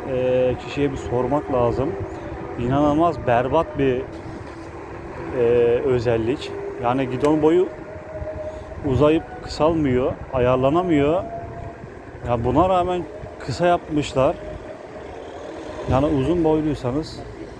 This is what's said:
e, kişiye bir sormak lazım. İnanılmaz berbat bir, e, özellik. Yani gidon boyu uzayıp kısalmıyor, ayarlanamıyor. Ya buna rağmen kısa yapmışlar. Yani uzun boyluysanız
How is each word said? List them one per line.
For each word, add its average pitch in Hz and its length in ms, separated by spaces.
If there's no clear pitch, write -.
e, 127 420
kişiye 143 260
bir 131 40
sormak 127 560
lazım. 120 360
İnanılmaz 143 680
berbat 131 520
bir, 135 240
e, 123 40
özellik. 120 680
Yani 127 280
gidon 143 320
boyu 170 260
uzayıp 147 320
kısalmıyor, 151 680
ayarlanamıyor. 143 920
Ya 117 160
buna 139 240
rağmen 180 340
kısa 165 280
yapmışlar. 151 720
Yani 135 160
uzun 156 380
boyluysanız 156 760